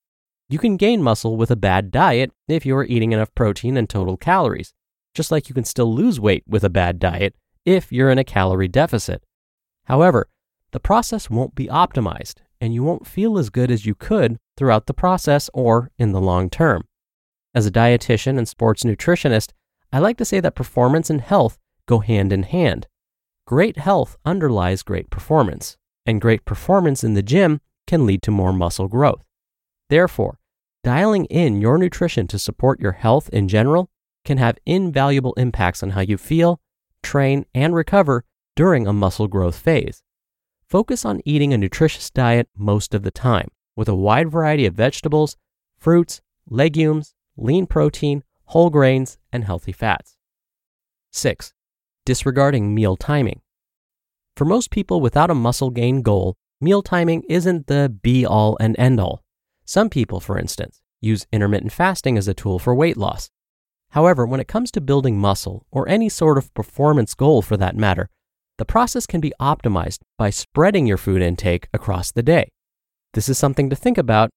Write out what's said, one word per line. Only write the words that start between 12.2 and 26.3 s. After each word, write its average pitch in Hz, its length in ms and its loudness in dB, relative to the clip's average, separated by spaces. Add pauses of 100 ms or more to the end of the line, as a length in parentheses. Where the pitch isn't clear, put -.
and 117 120 -4
you 120 80 -4
won't 156 240 -4
feel 208 320 -2
as 127 120 -2
good 123 200 0
as 107 160 -2
you 107 80 -2
could 123 440 0 (180)
throughout 117 300 2
the 139 80 -6
process 175 600 0
or 120 440 0
in 110 160 0
the 95 80 0
long 92 280 0
term. 123 360 0 (680)
As 113 120 2
a 101 60 0
dietitian 120 640 2
and 117 100 -2
sports - 360 -2
nutritionist, 120 680 0 (400)
I 131 80 0
like 214 160 2
to - 80 -6
say 196 160 -2
that 170 160 -2
performance 131 540 0
and 151 100 0
health 131 380 0 (300)
go 117 120 4
hand 101 320 0
in 98 120 0
hand. 156 440 -2 (580)
Great 170 320 0
health 156 460 0
underlies 120 580 0
great 90 280 -8
performance, - 640 -2 (300)
and 110 160 0
great 113 240 2